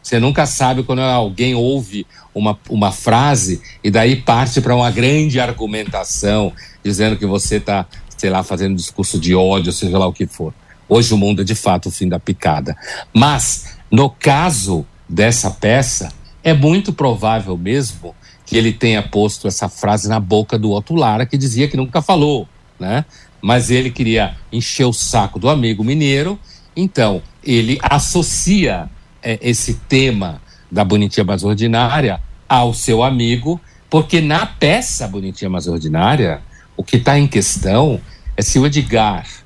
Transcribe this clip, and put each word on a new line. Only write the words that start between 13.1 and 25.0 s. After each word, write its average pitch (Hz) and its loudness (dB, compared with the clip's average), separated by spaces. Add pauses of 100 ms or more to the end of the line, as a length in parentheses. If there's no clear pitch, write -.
Mas, - 0 (120)
no 135 4
caso 123 0 (220)
dessa 101 2
peça, 110 0 (320)
é 165 4
muito 165 4
provável 110 0
mesmo 98 -4 (300)
que 113 0
ele 113 2
tenha 110 0
posto 104 -2
essa 95 -4
frase 104 -2
na 110 0
boca 107 0
do 107 0
Otto 107 -4
Lara, 120 2
que 143 -4
dizia 131 0
que - -4
nunca 131 -2
falou, 147 0 (300)
né? 107 -4 (360)
Mas 120 2
ele 127 2
queria 113 0 (160)
encher 120 -2
o 120 2
saco - -2